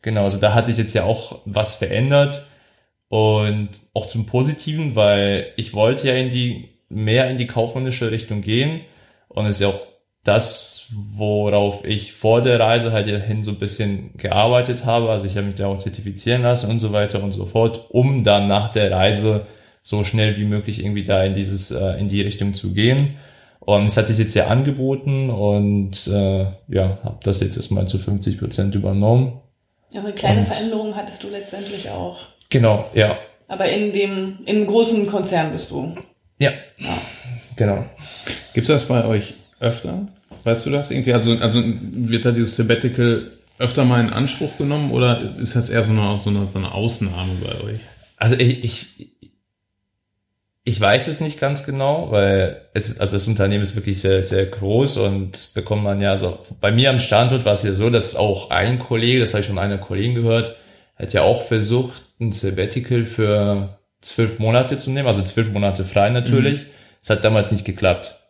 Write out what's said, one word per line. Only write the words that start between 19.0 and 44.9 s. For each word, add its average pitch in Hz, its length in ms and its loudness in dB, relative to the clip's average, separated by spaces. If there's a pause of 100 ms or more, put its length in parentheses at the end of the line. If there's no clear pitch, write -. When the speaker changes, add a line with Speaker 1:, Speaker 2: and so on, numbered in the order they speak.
Speaker 1:
so 104 200 -2
schnell 107 340 2
wie 104 80 -2
möglich 104 360 -2
irgendwie 101 240 -2
da 95 180 2
in 98 120 0
dieses, 98 360 -4
äh, 92 300 -2
in 101 80 -2
die 101 140 0
Richtung 101 320 -2
zu 95 180 -6
gehen. 131 420 2 (460)
Und 104 260 2
es 101 100 2
hat 110 120 2
sich 110 100 2
jetzt 107 160 0
ja - 140 2
angeboten 135 800 0
und, 101 800 0
äh, 98 380 2 (220)
ja, 92 360 0
hab - 180 -8
das 95 180 0
jetzt - 160 -2
erstmal 95 300 -2
zu 92 120 -2
fünfzig 101 400 -2
Prozent 101 360 -2
übernommen. 104 680 2 (520)
Speaker 2:
Ja, 202 80 -10
eine 208 120 -8
kleine 202 280 2
Speaker 1:
Und 202 60 2
Speaker 2:
Veränderung 214 500 -4
hattest - 260 -12
du 202 60 -12
letztendlich 202 640 -12
auch. 101 280 -8 (300)
Speaker 1:
Genau, 110 460 2
ja. 107 220 4 (300)
Speaker 2:
Aber 190 220 -2
in 208 240 0
dem, 196 520 -4
in 208 120 0
einem 208 100 2
großen 220 400 2
Konzern 170 460 -2
bist - 180 -8
du. 147 260 -8 (420)
Speaker 1:
Ja. 139 120 2 (280)
Speaker 2:
Ja. - 200 -8 (560)
Speaker 1:
Genau. 104 300 0 (680)
Speaker 3:
Gibt's 120 140 0
das 147 180 2
bei 120 180 2
euch 107 300 -2 (260)
öfter? 175 480 -4 (360)
Weißt 117 220 0
du 143 40 -2
das 143 220 -2
irgendwie? 127 200 0
Also, 117 280 4
also 117 240 2
wird 113 600 -2
da 123 60 4
dieses 117 260 0
Sabbatical 117 760 0 (260)
öfter 127 260 0
mal 123 160 4
in 113 120 2
Anspruch 135 460 -4
genommen 143 340 -2